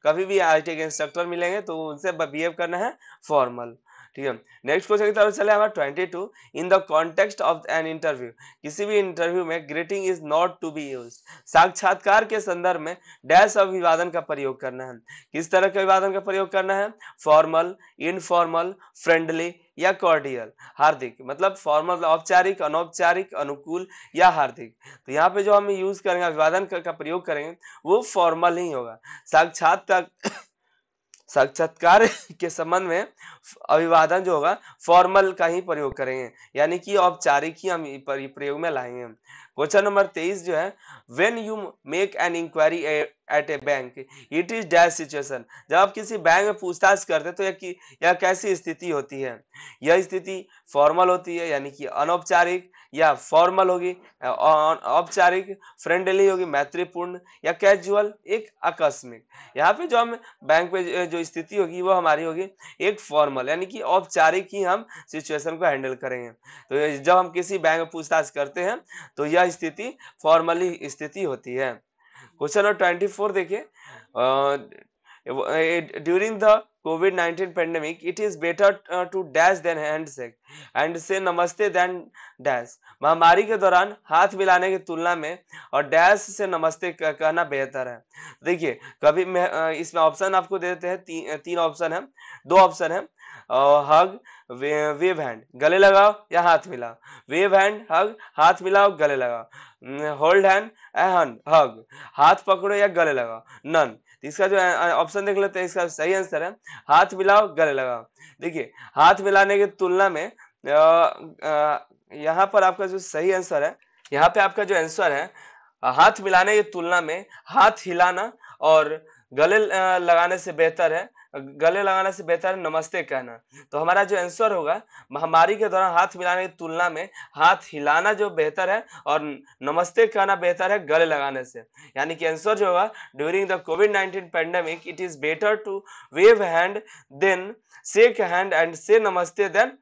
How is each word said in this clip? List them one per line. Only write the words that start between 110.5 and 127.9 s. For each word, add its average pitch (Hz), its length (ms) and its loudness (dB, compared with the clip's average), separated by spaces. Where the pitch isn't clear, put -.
अ, 147 100 2
अ, 151 440 -2
यहाँ 160 400 0
पर 202 100 4
आपका 185 240 0
जो 185 120 -8
सही 180 320 -4
आंसर 170 320 -2
है, 160 140 -4
यहाँ 156 160 6
पे 208 100 0
आपका 196 240 0
जो 196 120 -2
आंसर 165 360 0
है, 139 220 -6
अ, 127 60 2
हाथ 160 220 6
मिलाने 190 340 2
की 208 60 4
तुलना 175 400 -2
में 170 240 -8
हाथ 180 260 4
हिलाना 180 480 0
और 156 440 2
गले, 160 220 2
अ, 185 420 2
लगाने 175 400 4
से 175 140 -10
बेहतर 165 420 2
है, - 300 -8
गले 147 480 0
लगाने 190 280 0
से - 120 -14
बेहतर 170 320 -2
है 190 60 -10
नमस्ते 160 420 -4
कहना। 123 360 -8
तो 147 80 -4
हमारा 180 240 2
जो 196 140 -2
आंसर 180 340 -2
होगा, 175 300 -2
महामारी 165 440 2
के 208 140 -2
दौरान 185 240 0
हाथ 180 140 2
मिलाने 180 300 -2
की - 120 -16
तुलना 170 300 -4
में 165 200 -10
हाथ 165 200 4
हिलाना 160 580 0